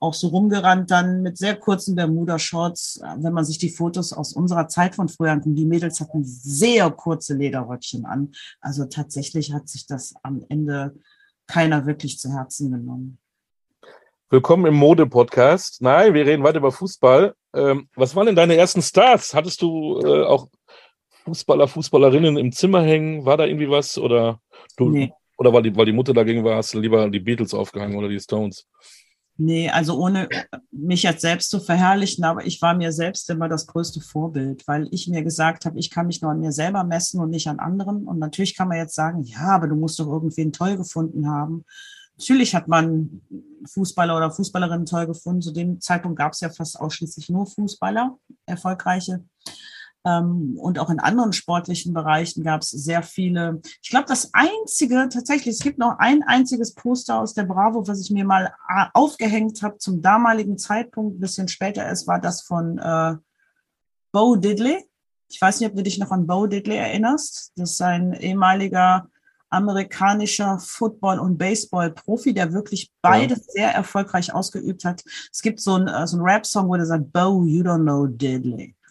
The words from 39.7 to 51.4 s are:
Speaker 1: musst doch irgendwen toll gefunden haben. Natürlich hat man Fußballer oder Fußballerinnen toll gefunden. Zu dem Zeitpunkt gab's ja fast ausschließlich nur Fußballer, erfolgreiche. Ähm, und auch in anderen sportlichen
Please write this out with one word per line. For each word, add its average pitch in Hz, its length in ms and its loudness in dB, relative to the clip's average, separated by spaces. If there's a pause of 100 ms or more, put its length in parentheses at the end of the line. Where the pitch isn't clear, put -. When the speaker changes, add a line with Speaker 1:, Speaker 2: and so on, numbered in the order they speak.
Speaker 1:
musst 156 240 -2
doch 151 80 -2
irgendwen 156 460 -2
toll 190 240 -2
gefunden 160 520 -6
haben. 156 360 -6 (520)
Natürlich 254 380 0
hat 165 140 -2
man 160 520 0 (520)
Fußballer 175 420 -2
oder 160 160 -2
Fußballerinnen 175 540 -4
toll 170 200 -4
gefunden. 175 360 -6
Zu 165 100 -8
dem 175 300 -4
Zeitpunkt 175 360 -2
gab's 151 220 -4
ja 165 100 -6
fast 160 300 -12
ausschließlich 156 480 -10
nur 190 180 -2
Fußballer, 208 720 -4 (280)
erfolgreiche. 185 800 -6 (800)
Ähm, 170 520 0
und 180 220 -4
auch 165 100 -4
in 160 100 0
anderen 220 340 0
sportlichen 175 600 -4